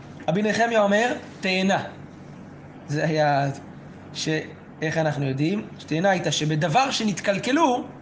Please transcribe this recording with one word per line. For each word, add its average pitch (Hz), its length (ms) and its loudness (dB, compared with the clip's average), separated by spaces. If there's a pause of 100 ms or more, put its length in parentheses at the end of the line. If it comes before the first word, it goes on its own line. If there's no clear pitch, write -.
(280)
רבי 175 140 2
נחמיה 220 400 4
אומר, 208 320 4 (260)
"תאנה". 190 440 2 (1040)
זה 151 180 0
היה... 147 440 2 (640)
ש-, - 160 -4 (520)
איך 156 160 -2
אנחנו 147 280 2
יודעים? 147 420 0 (120)
שתאנה 165 300 2
הייתה 175 220 2
שבדבר 156 600 2
שנתקלקלו, 233 920 2 (180)